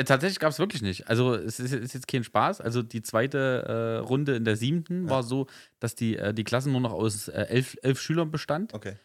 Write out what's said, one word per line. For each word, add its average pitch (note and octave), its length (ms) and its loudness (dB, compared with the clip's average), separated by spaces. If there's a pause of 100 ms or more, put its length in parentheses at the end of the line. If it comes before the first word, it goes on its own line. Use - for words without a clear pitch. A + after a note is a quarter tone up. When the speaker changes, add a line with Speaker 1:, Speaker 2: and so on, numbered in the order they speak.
Speaker 1:
äh, - 20 0
tatsächlich C#3+ 360 4
gab's D#3 200 0
wirklich F3+ 240 -2
nicht. F#2+ 260 -4
Also B2 240 4
es G#2 260 -4
ist, B2+ 140 -4
ist B2 220 -4
jetzt B2+ 120 -12
kein B2 160 0
Spaß. C3+ 380 0
Also A#2 220 0
die A2+ 180 -6
zweite, C3 640 0 (400)
äh, - 20 -6
Runde C3+ 300 2
in A2+ 100 0
der A2 100 4
siebten E3 500 0
Speaker 2:
Ja. D#3 40 -2
Speaker 1:
war C3 140 2
so, C3 240 -2 (320)
dass A#2 160 -4
die, A2+ 220 0
äh, G2 140 0
die A2 120 -2
Klassen C3 280 0
nur B2+ 100 2
noch A#2 120 0
aus, G#2 340 0
äh, - 180 -2
elf, B2+ 360 0
elf C3 180 2
Schülern D#3+ 300 0
bestand, D#3 460 -4
Speaker 2:
Okay. G2+ 300 -10